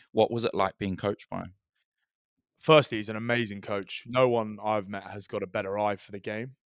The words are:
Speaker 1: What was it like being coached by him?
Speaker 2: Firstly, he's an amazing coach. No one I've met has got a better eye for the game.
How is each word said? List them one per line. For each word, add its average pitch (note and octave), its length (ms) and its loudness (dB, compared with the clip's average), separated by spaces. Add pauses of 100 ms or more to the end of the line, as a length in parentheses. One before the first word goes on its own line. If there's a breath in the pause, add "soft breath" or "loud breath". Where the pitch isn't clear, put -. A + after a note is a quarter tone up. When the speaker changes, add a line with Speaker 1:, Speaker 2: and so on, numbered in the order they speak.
(120 soft breath)
Speaker 1:
What A2 180 4
was A#2 140 -2
it - 100 -2
like F#2+ 240 0
being F#2+ 180 -2
coached - 340 -4
by F#2 120 -8
him? F#2 120 -16 (1040)
Speaker 2:
Firstly, D3 400 6
he's G#2+ 120 -6
an A2 60 -6
amazing A2+ 440 -2
coach. G2+ 460 -6
No B2+ 220 6
one G#2+ 360 0
I've G#2+ 240 0
met G2 160 -8
has G2 220 -12
got G#2 160 -6
a G2 40 -2
better G2 320 -4
eye G#2 180 2
for - 140 -16
the G2+ 80 -10
game. A2+ 480 -8